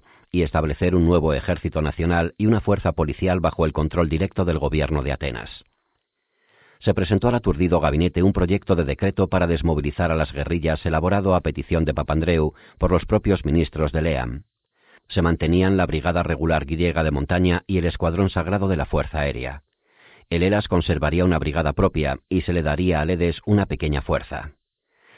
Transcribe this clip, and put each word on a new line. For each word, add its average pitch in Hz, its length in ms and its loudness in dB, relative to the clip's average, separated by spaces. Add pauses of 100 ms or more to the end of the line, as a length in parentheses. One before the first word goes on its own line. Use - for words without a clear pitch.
(300)
y 87 120 0
establecer 78 520 0
un 85 100 4
nuevo 80 300 4
ejército 78 480 -4
nacional 82 560 -2
y 107 80 0
una 110 140 2
fuerza 98 320 0
policial 87 480 -2
bajo 85 260 0
el 76 60 -2
control 78 360 0
directo 87 360 -2
del 80 160 0
gobierno 71 420 0
de 69 80 -4
Atenas. 62 540 -8 (1160)
Se 104 120 2
presentó 98 340 2
al 120 60 2
aturdido 87 440 2
gabinete 76 440 2
un 98 100 6
proyecto 92 420 2
de 82 100 2
decreto 92 440 0
para 87 180 2
desmovilizar 80 640 0
a 80 40 0
las 78 180 -2
guerrillas 78 540 -2
elaborado 92 480 2
a 87 80 2
petición 80 420 -2
de 73 80 0
Papandreou 78 600 0 (240)
por 90 120 0
los 90 140 2
propios 104 400 0
ministros 78 480 0
del 80 140 -2
eam. 64 380 -4 (640)
Se - 120 -2
mantenían 85 560 2
la 90 80 2
brigada 85 380 0
regular 78 420 0
griega 80 400 0
de 78 60 0
montaña 87 560 0
y 95 100 -2
el 85 80 0
escuadrón 87 460 0
sagrado 92 360 -2
de 92 120 0
la 69 80 -4
Fuerza 76 340 -4
Aérea. 67 420 -6 (680)
El 85 120 0
ELAS 104 260 0
conservaría 82 580 0
una 87 120 2
brigada 73 360 -2
propia 76 460 0 (100)
y 92 100 0
se 87 140 -4
le 85 80 0
daría 78 400 0
a - 20 -2
Ledes 85 400 -2
una 104 220 2
pequeña 73 340 -2
fuerza. 71 520 -6 (640)